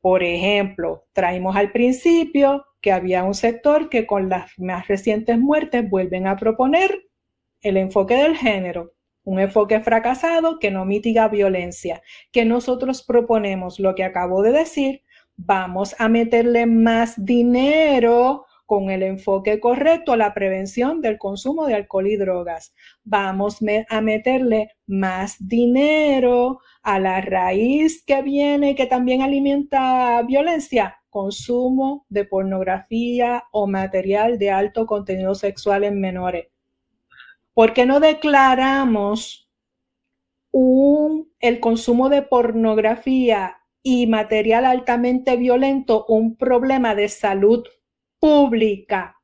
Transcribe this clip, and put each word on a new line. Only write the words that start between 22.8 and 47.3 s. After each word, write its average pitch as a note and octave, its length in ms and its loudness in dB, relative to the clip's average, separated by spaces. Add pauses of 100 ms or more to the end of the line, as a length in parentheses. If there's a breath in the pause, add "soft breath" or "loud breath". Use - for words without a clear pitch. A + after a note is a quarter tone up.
Vamos G3 580 -4
me-, G#3+ 280 -2
a A3 120 -2
meterle A3 680 0 (160)
más F#3+ 520 -4
dinero B3+ 1200 2 (220 soft breath)
a G3 180 -2
la F#3+ 220 -2
raíz G#3 840 0
que C4+ 160 0
viene, C#4+ 540 0
que C#4 120 0
también B3+ 340 0
alimenta C4+ 1040 0
violencia, C#4 720 -2 (120)
consumo B3+ 1000 -4
de G3+ 160 -2
pornografía G3+ 1300 -2
o G#3 160 0
material G3 720 0
de G3+ 120 0
alto G3+ 340 -2
contenido G3 500 -4
sexual G3+ 480 -2
en G3+ 180 -2
menores. F3+ 460 -6 (1080 loud breath)
¿Por A3+ 200 4
qué B3 120 4
no C4+ 140 4
declaramos C4+ 1500 2 (1040)
un, C#4+ 880 2
el A#3+ 200 0
consumo A#3+ 500 0
de C#4+ 120 2
pornografía A3+ 1400 0 (260)
y B3 240 2
material A3 580 2
altamente B3+ 720 0
violento B3+ 680 0
un A3+ 300 2
problema B3 580 0
de G#3 140 -2
salud G#3 540 2 (560)